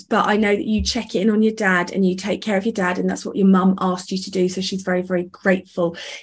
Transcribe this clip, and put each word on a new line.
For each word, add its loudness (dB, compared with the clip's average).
but 2
I 2
know 2
that -2
you 0
check -4
in 2
on 2
your 2
dad 2
and 2
you 2
take -6
care -2
of 0
your -2
dad. -2
And 0
that's -6
what -8
your 4
mum 6
asked -4
you -4
to -8
do. 0
So -6
she's -6
very, -2
very -2
grateful, -2